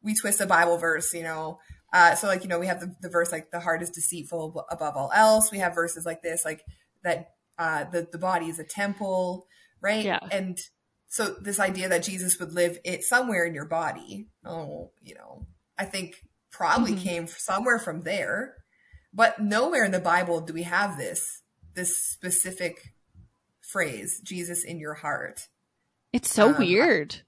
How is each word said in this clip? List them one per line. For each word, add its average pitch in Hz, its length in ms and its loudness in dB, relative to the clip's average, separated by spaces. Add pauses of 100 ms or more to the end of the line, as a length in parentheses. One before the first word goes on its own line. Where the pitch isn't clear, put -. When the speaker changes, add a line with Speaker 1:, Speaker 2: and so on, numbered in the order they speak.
Speaker 1:
we 214 140 -2
twist 196 240 0
a 196 60 2
Bible 170 320 6
verse, 165 360 0
you 165 100 -8
know? 160 360 -8 (320)
Uh, 175 240 8
so, 214 120 -2
like, 185 160 0
you 196 40 -10
know, 175 120 0
we 180 80 -2
have 180 120 0
the, 180 220 -10
the 185 80 -10
verse, 170 220 2
like, 156 200 -8
"The 175 80 -4
heart 165 220 0
is 170 80 -6
deceitful 160 640 -4 (160)
ab-, 170 80 -6
above 147 180 -4
all 139 180 -2
else." 220 380 8
We 202 60 -8
have 180 180 0
verses 170 300 -2
like 165 160 -6
this, 170 240 -4
like, 156 160 -6 (420)
that, 170 280 -2 (260)
uh, 160 280 -2
the, 170 240 -4
the 165 100 -12
body 175 280 0
is 156 120 -8
a 156 40 -10
temple, 185 840 -4 (340)
right? 208 240 0
Speaker 2:
Yeah. 196 140 0 (120)
Speaker 1:
And 185 260 -4 (520)
so 202 320 -2
this 202 180 -4
idea 190 300 0
that 170 140 2
Jesus 180 360 -2
would 175 140 -8
live 175 320 2
it 180 180 -4
somewhere 240 400 2
in 170 120 -2
your 143 100 -6
body, 165 640 -4 (180)
oh, 165 460 -10 (100)
you - 140 -20
know, - 320 -18 (300)
I 196 80 -4
think 190 300 -10 (360)
probably 202 420 2
Speaker 2:
Mm-hmm. 185 100 -4
Speaker 1:
came 170 200 -4
f-, - 160 -12
somewhere 226 400 0
from 170 240 -6
there. 185 520 -4 (580)
But 220 280 4
nowhere 233 420 2
in 196 80 2
the 180 80 2
Bible 175 420 2
do 160 120 -10
we 165 100 -4
have 175 340 -2
this, - 440 -6 (320)
this 180 240 -2
specific - 960 -4 (680)
phrase, 135 640 -4
"Jesus 175 400 -6
in 170 160 -8
your 151 160 -8
heart." - 520 -8 (680)
Speaker 2:
It's - 180 0
so 220 180 8
Speaker 1:
Um, 294 60 6
I 294 40 -2
Speaker 2:
weird. 196 560 4 (120)